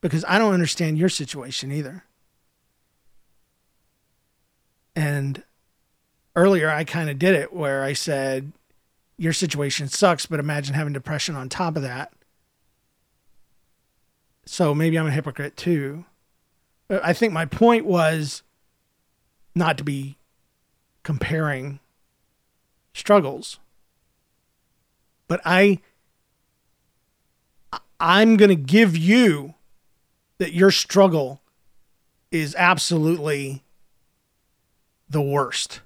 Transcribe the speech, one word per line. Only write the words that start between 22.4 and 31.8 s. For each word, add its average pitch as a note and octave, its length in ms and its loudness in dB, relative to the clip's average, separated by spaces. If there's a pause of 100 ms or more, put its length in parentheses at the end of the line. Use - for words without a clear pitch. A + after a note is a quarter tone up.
struggles. - 680 0 (1700)
But E3+ 180 -4
I, F#3 340 4 (1900)
I, - 80 -12 (200)
I'm G3+ 360 4
gonna G3+ 200 8
give E3+ 420 4
you E3 560 2 (840)
that E3+ 160 -6
your F#3 180 6
struggle D#3+ 680 2 (920)